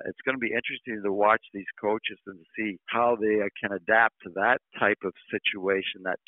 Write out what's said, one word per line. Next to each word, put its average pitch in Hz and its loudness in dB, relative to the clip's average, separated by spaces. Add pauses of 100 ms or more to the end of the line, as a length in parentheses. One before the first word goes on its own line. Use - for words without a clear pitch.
it's - -8
gonna 135 0
be 113 -2
interesting 117 -6
to 101 0
watch 104 4 (120)
these 98 -10 (100)
coaches 104 -2
and 98 -14 (180)
see 104 -4
how 120 2
they, 107 2
uh, 101 -2 (120)
can 101 -4
adapt 110 4
to 98 -14
that 107 2 (200)
type 104 2
of 92 -4 (180)
situation, 98 -2
that 92 -4